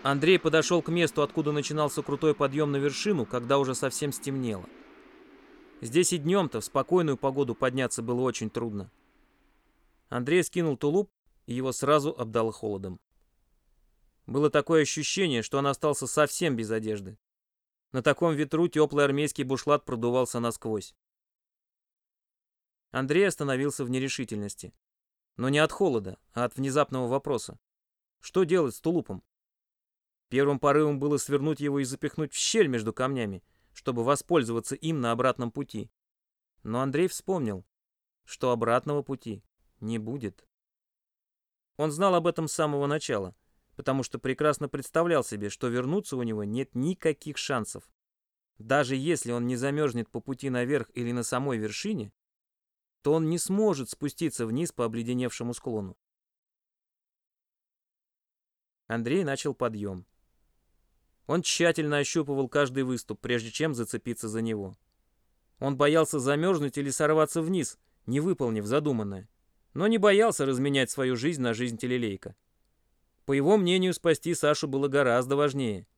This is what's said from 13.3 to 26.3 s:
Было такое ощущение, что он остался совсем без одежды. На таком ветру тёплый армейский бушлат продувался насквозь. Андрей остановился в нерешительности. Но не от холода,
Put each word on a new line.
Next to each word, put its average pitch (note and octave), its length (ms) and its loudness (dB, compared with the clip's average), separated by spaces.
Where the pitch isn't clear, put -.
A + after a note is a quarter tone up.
Было C#3+ 240 2
такое D#3 320 4
ощущение, C#3+ 600 0
что C#3 160 -2
он C#3 80 0
остался C#3 400 0
совсем D3+ 480 0
без A2 160 -4
одежды. G#2+ 480 -4
На C3 100 -2
таком D#3 320 2
ветру D#3 340 0
тёплый D3 360 4
армейский C#3+ 380 0
бушлат C3+ 420 0
продувался A#2+ 540 0
насквозь. A2+ 560 -4
Андрей D3 380 2
остановился C#3 560 -2
в A#2+ 60 -6
нерешительности. B2+ 840 -6
Но B2+ 140 -2
не C#3+ 80 4
от D#3 140 4
холода, A2+ 460 0